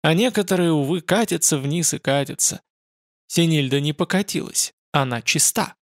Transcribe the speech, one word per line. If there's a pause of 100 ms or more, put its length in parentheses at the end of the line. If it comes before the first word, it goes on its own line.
а
некоторые,
увы,
катятся
вниз
и
катятся. (640)
Синильда
не
покатилась, (200)
она
чиста. (100)